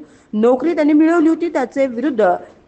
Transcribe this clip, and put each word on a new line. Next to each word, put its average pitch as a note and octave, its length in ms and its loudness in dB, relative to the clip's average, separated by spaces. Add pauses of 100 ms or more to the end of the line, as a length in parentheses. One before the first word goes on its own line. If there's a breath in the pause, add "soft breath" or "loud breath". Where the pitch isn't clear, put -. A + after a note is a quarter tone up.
(320 loud breath)
नोकरी B3 420 0
त्यांनी D#4 180 2
मिळवली D#4+ 360 4
होती, E4 200 -2
त्याचे C4+ 380 -2
विरुद्ध A3+ 440 0 (360 loud breath)